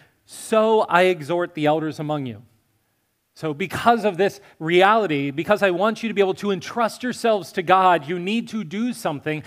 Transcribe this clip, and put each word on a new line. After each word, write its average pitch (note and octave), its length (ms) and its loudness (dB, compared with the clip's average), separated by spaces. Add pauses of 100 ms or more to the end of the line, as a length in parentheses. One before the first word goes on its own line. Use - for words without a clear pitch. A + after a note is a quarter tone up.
(260)
So A3 560 0
I F3 220 2
exhort F3 500 0
the D3 140 0
elders D#3 340 0
among D3 240 -4
you." A2+ 160 -12 (920)
So D#3 200 -6
because F#3+ 500 0
of G3 140 -2
this F#3+ 240 0 (180)
reality, E3+ 720 2
because F3+ 320 0
I F#3+ 80 4
want G#3+ 320 0
you A3+ 60 -2
to G#3 40 -6
be F#3+ 60 -4
able F#3+ 160 2
to G3+ 160 -4
entrust G#3 500 -4
yourselves A3+ 520 -2
to F#3+ 100 -4
God, F3+ 420 4
you F3 140 -6
need A3+ 300 -4
to G#3+ 160 -8
do A3 260 -6
something D#3 560 -6